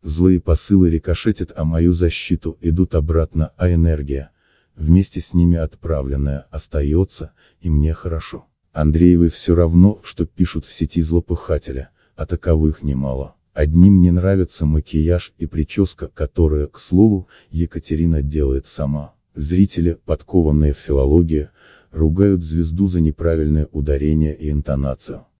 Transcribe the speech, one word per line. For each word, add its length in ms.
«Злые 380
посылы 500
рикошетят 640
о 100
мою 280
защиту, 680
идут 340
обратно, 600
а 140
энергия, 600
вместе 460
с 140
ними 240
отправленная, 920
остается, 840
и 80
мне 240
хорошо». 540
Андреевой 560
все 260
равно, 480
что 220
пишут 400
в 80
сети 300
злопыхатели, 840
а 80
таковых 580
немало. 520
Одним 480
не 100
нравится 540
макияж 720
и 80
прическа, 640
которые, 580
к 120
слову, 500
Екатерина 720
делает 440
сама. 460
Зрители, 720
подкованные 680
в 60
филологии, 720
ругают 520
звезду 460
за 120
неправильное 720
ударение 640
и 160
интонацию. 760